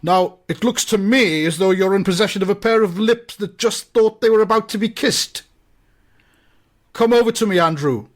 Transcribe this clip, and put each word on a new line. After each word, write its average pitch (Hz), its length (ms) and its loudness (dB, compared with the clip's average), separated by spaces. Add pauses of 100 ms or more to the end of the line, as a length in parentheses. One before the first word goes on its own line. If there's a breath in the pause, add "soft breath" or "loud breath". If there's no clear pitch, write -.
Now, 180 360 0 (100)
it - 160 -6
looks 240 220 0
to 220 120 -2
me 196 480 2
as 160 120 -2
though 190 120 2
you're 190 240 2
in 196 80 2
possession 190 400 -2
of 185 80 -2
a 202 60 2
pair 220 260 0
of 180 160 -2
lips 233 380 -2
that - 220 -10
just - 340 -6
thought 220 280 2
they 233 100 0
were 220 100 4
about 220 300 0
to - 80 -6
be 208 100 -2
kissed. - 540 -4 (1500)
Come 226 200 0
over 240 200 4
to 233 140 -2
me, 190 120 0
Andrew. 147 580 -2